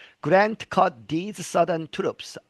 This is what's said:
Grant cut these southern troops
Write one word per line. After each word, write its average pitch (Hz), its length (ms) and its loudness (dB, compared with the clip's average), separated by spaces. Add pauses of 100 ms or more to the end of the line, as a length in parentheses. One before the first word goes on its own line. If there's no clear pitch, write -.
(200)
Grant 202 540 2
cut 147 320 2
these 180 340 -6
southern 165 520 0
troops - 460 -6 (120)